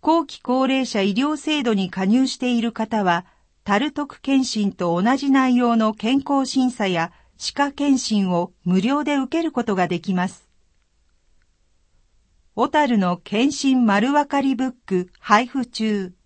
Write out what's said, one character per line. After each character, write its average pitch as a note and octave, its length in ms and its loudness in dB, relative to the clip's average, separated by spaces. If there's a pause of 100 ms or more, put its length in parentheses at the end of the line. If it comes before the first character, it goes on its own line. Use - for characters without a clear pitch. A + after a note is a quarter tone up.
後 D#4+ 260 2
期 - 140 -20
高 B3+ 260 0
齢 C4 200 0
者 G#3+ 160 -2
医 G3 100 0
療 C#4 240 -2
制 D4 260 -2
度 A#3 100 0
に G3 160 0
加 F#3+ 160 -6
入 B3 220 4
し - 100 -6
て B3 160 -2
い A#3 80 2
る A3+ 120 -2
方 A3 320 -2
は、 F3 220 0 (380)
タ G3+ 140 0
ル C#4 140 -2
ト D4 140 -6
ク - 140 -20
検 C4 280 0
診 G3+ 240 -2
と F3 280 -2
同 A#3 160 2
じ C#4 140 -2
内 C4 260 4
容 A#3+ 200 2
の A3 160 2
健 B3 340 -2
康 C#4 200 0
診 C4 240 0
査 G#3+ 180 -4
や F3 240 -2 (240)
歯 - 180 -10
科 C#4 180 0
検 C#4 260 2
診 G3+ 320 0
を F3 220 -2 (120)
無 F3+ 160 2
料 C#4 240 0
で D4 120 0
受 C4+ 220 -2
け E4 40 -2
る D#4+ 100 -2
こ A#3+ 100 -4
と A3 120 -2
が F#3 140 0
で F3 120 -4
き F#3+ 140 -4
ま F3+ 140 0
す。 - 200 -16 (2000)
小 B3 140 0
樽 C#4 300 2
の F3+ 200 0
検 B3 380 -2
診 C4 300 2
丸 G#3 260 2
わ D4 140 2
か C#4+ 140 0
り C4+ 140 0
ブ C4 140 -2
ッ B3+ 40 -8 (140)
ク F#3 240 -2 (100)
配 A3+ 260 2
布 B3 200 -4
中。 G#3 460 -4 (140)